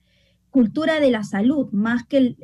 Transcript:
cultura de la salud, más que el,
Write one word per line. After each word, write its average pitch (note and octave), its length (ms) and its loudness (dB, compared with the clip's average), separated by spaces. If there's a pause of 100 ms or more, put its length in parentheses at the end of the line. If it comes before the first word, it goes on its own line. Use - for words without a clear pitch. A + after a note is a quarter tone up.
(500)
cultura D4+ 500 0
de C#4 100 4
la A3 140 -2
salud, B3 480 -2
más A3+ 320 -2
que C#4 140 0
el, B3+ 260 2